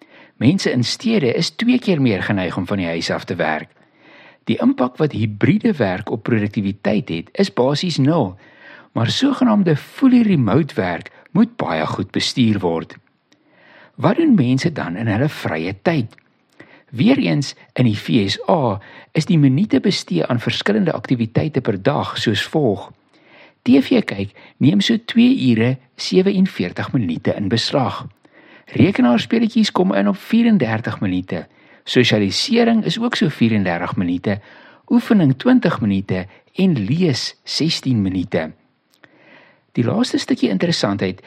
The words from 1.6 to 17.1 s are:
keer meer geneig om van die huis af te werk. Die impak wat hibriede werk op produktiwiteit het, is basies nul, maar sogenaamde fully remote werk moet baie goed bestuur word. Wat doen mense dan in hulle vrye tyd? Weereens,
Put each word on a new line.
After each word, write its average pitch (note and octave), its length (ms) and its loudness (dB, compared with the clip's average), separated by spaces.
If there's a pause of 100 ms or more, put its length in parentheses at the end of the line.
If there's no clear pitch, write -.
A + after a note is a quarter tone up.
keer F3+ 220 0
meer G#2 220 0
geneig F#2 340 -2
om F#2 100 -4
van G#2 100 -4
die F#2 100 -2
huis E2+ 240 -4
af E2 140 -4
te F#2+ 100 -6
werk. D#2 340 -4 (760)
Die - 140 -2
impak B2+ 380 0
wat D#3 160 0
hibriede A#2 600 0
werk G2 380 -2
op A#2 120 -6
produktiwiteit G#2 840 -2
het, E2 240 -6
is G3 200 0
basies D3 460 0
nul, C3+ 360 2 (580)
maar A2+ 180 -2
sogenaamde G#3+ 640 2
fully B3 460 2
remote D3 520 2
werk F2+ 380 -6 (180)
moet - 260 2
baie D#2 300 -4
goed - 240 -6
bestuur G#2+ 480 0
word. E2 380 -4 (960)
Wat F3+ 220 0
doen D#4+ 180 4
mense C3+ 380 2
dan E2+ 240 -8
in A2+ 100 -4
hulle A#2 220 0
vrye E2+ 540 -6
tyd? D3+ 340 -2 (760)
Weereens, E3+ 640 0 (200)